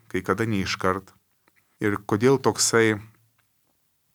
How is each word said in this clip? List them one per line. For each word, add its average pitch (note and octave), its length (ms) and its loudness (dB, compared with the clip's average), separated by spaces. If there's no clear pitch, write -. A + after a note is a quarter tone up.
kai F#2+ 180 -6
kada G#2 200 -2
ne G2+ 200 -2
iškart. F#2+ 480 -4
Ir G#2 260 0
kodėl B2 360 2
toksai A2 580 2